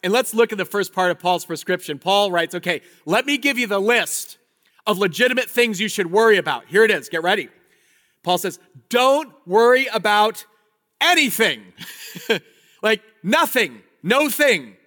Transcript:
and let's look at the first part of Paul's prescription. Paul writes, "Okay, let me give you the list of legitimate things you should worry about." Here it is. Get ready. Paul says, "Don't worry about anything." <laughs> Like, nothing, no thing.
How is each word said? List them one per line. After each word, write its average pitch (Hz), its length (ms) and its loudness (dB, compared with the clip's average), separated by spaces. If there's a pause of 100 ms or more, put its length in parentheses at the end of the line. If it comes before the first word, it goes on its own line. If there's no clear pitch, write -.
and 185 120 -2
let's 247 200 0
look 226 200 0
at 208 40 -10
the 185 80 -4
first 202 280 -6
part 185 180 0
of 156 80 -6
Paul's 175 260 -2
prescription. 160 540 -6
Paul 202 320 0
writes, 170 240 -2
"Okay, 170 260 -4 (240)
let 214 200 0
me 285 120 -2
give 277 200 -2
you 240 100 -2
the 196 140 -2
list 214 560 -2 (500)
of 214 100 0
legitimate 208 520 0
things 233 300 0
you 214 100 -2
should 180 200 -4
worry 214 280 4
about." 147 300 -4
Here 202 180 4
it 214 60 2
is. 156 180 -4
Get 165 120 -4
ready. 175 280 -2 (720)
Paul 180 140 0
says, 170 220 -6 (280)
"Don't 262 420 2 (160)
worry 240 420 4
about 214 580 0 (560)
anything." 185 720 0 (540)
<laughs> 202 120 0 (420)
Like, 214 200 0 (220)
nothing, 214 580 0 (220)
no 262 260 2
thing. 185 580 0